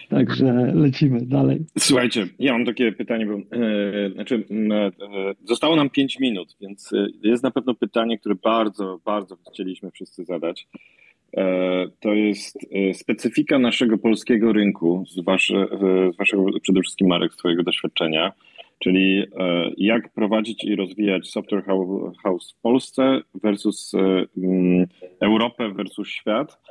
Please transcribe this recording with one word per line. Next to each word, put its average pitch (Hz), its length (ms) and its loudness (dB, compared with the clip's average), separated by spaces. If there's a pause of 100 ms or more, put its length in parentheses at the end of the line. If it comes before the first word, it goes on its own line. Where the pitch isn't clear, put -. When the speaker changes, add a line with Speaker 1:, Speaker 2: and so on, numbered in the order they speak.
Speaker 1:
także 123 680 2
lecimy 139 520 4
dalej. 135 380 2 (140)
Speaker 2:
Słuchajcie, 123 480 2 (120)
ja 131 140 2
mam 117 140 0
takie 117 260 0
pytanie, 110 340 -4
bo, 101 300 -6
e, 104 540 0
znaczy, 104 400 -4
m, 107 220 0
e, 104 180 0 (540)
zostało 147 320 0
nam 143 140 2
pięć 139 300 -2
minut, 110 400 -4
więc, 101 320 -14
e, 101 140 2 (160)
jest 120 200 2
na 131 80 0
pewno 123 240 -2
pytanie, 113 440 -2
które 101 160 -2
bardzo, 104 680 -2
bardzo 101 320 -6 (160)
chcieliśmy 92 380 -10
wszyscy - 340 -16
zadać. 85 440 -8 (680)
E, 92 500 -2 (140)
to 107 140 0
jest, 107 440 -2 (320)
e, 90 40 -4
specyfika 139 640 -2
naszego 117 400 2
polskiego 113 540 2
rynku, 95 560 2
z 90 160 -8
wasze-, 95 480 2
e, 92 400 4
z - 40 -10
waszego 98 280 2 (180)
przede 95 180 2
wszystkim, - 280 0
Marek, 87 260 2
z - 20 -20
twojego 87 260 0
doświadczenia, 85 680 -2 (460)
czyli, 95 400 2
e, 87 580 -2
jak 113 360 0
prowadzić 110 520 -2
i 107 120 -2
rozwijać 95 520 -2
software 101 360 -4
hou-, 95 480 -4 (100)
house 92 360 -4
w - 40 -20
Polsce 131 580 0 (220)
versus, 104 520 -2
e, 95 300 2 (140)
mm, 90 480 2 (340)
Europę 110 560 0
versus 101 320 -8
świat. - 500 -4 (120)